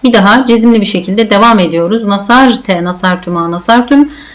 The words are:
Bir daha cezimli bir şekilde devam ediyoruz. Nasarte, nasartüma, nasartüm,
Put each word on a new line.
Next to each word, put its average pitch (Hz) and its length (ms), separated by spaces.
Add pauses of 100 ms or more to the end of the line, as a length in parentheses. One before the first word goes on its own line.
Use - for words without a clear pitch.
Bir 247 100
daha 220 320
cezimli 233 360
bir 202 40
şekilde 196 440
devam 220 300
ediyoruz. 175 440
Nasarte, 202 800
nasartüma, 175 680
nasartüm, 247 600 (240)